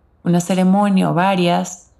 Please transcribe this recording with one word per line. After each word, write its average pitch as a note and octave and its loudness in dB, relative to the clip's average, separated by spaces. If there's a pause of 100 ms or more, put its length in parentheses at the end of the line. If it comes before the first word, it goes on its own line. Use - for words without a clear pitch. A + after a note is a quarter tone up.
(260)
una F3 2
ceremonia F#3 0
o D3+ -2
varias, F3+ -2 (120)